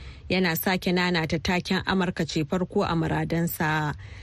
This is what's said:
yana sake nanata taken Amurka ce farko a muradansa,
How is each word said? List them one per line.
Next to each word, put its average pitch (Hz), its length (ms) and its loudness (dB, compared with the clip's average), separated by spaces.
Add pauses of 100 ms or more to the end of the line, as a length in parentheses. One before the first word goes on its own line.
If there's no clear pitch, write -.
(300)
yana 180 280 2
sake 185 340 0
nanata 175 500 2
taken 180 460 0
Amurka 180 400 0
ce 160 160 0
farko 180 400 0
a - 120 0
muradansa, 160 1000 0 (280)